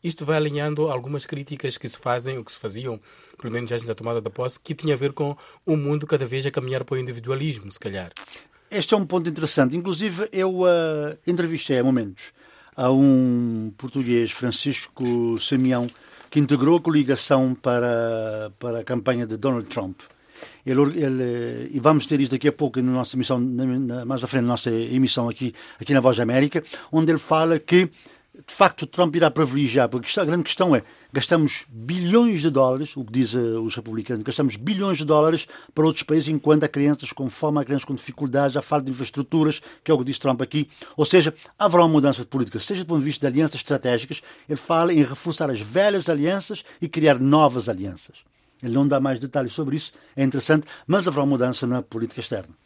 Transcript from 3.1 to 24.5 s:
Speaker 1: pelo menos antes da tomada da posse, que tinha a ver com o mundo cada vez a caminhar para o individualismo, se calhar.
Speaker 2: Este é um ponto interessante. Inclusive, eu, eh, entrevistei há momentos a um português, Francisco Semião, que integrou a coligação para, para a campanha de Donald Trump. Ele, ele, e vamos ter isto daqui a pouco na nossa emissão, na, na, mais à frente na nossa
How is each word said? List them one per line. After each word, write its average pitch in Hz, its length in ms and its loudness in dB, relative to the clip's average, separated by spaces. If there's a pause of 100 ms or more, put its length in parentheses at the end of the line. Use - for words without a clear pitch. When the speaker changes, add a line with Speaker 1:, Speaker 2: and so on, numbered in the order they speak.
Speaker 1:
pelo 117 140 -10
menos 117 180 -6
antes 117 140 -6
da 113 100 -6
tomada 117 260 -4
da 107 100 -8
posse, 127 280 -6
que - 160 -10
tinha 151 200 0
a - 20 -4
ver 139 160 -2
com 143 240 -4 (300)
o 160 100 2
mundo 147 300 -2
cada 135 180 0
vez 131 220 -4
a 143 40 -2
caminhar 127 340 -4
para 139 100 -6
o 131 40 -2
individualismo, 123 720 -6
se - 80 -12
calhar. 95 340 -8 (580)
Speaker 2:
Este 202 240 0
é - 20 4
um 202 80 2
ponto 170 240 -2
interessante. 147 480 0
Inclusive, 185 560 -4
eu, 185 340 0
eh, 160 600 0
entrevistei 165 520 -2
há 123 60 2
momentos 120 480 -2 (420)
a 127 160 0
um 123 840 2
português, 120 540 -2
Francisco 120 1080 -4
Semião, 127 480 0 (440)
que - 80 0
integrou 143 400 4
a - 20 2
coligação 135 720 2
para, 113 1040 -2
para 117 200 -6
a 113 60 -10
campanha 120 420 -2
de 110 100 -8
Donald 117 300 -2
Trump. 95 340 -8 (640)
Ele, 131 160 2
ele, 127 920 -2
e 139 80 -2
vamos 147 260 4
ter 143 140 0
isto 135 100 0
daqui 135 180 0
a 143 40 2
pouco 131 280 -4
na 127 120 0
nossa 127 240 -4
emissão, 127 220 0
na, 127 280 -2
na, 127 400 -4
mais 123 180 -4
à - 20 -6
frente 127 160 0
na 120 60 0
nossa 120 220 -2